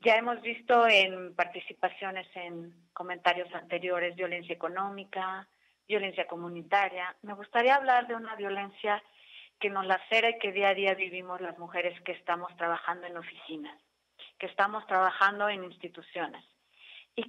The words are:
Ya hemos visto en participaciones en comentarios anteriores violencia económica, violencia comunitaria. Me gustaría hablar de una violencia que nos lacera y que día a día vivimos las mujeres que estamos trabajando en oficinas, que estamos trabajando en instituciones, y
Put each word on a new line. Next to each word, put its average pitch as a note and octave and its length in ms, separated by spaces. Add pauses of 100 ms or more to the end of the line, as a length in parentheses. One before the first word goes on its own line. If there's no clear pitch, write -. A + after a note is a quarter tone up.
Ya A3+ 140
hemos A#3 260
visto A#3 460
en F#3 460
participaciones F#3 1000
en E3+ 360 (220)
comentarios F3+ 640
anteriores F3 600
violencia F3 380
económica, F#3+ 960 (400)
violencia G3 400
comunitaria. F3 960
Me G#3 100
gustaría A#3 420
hablar B3+ 300
de A#3+ 80
una A3+ 220
violencia G3+ 680 (560)
que G#3 120
nos G3 160
lacera A3 420
y A#3 80
que G3+ 140
día G3 180
a G3 60
día G3 180
vivimos F3+ 480
las E3+ 160
mujeres F3 440
que F3+ 100
estamos F3 460
trabajando F3 500
en F3 100
oficinas, D#3+ 580 (640)
que - 80
estamos G#3 400
trabajando G3 640
en G3 140
instituciones, E3+ 840 (680)
y A#3 140